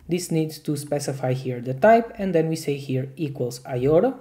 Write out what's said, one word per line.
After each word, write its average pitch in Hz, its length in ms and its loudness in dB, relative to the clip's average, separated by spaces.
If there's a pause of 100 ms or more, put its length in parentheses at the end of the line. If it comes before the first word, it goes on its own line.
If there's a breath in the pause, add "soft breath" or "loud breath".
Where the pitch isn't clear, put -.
This 175 240 -4
needs 156 280 -2
to 151 180 -4
specify 135 560 -2
here 127 260 -4
the 127 140 -6
type, 226 420 6
and 190 180 -2
then 160 140 4
we 160 80 -2
say 143 220 -4
here 131 400 -4
equals 135 480 -6
iota, 151 560 4